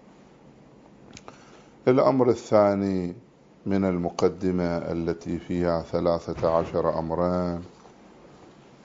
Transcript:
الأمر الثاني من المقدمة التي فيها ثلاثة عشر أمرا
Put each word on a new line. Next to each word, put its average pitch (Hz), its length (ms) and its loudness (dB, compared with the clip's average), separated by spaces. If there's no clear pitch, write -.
الأمر 131 420 4
الثاني 98 840 2
من 98 200 0
المقدمة 90 920 0
التي 85 600 -4
فيها 87 420 -2
ثلاثة 85 680 -2
عشر 82 500 0
أمرا 87 640 -2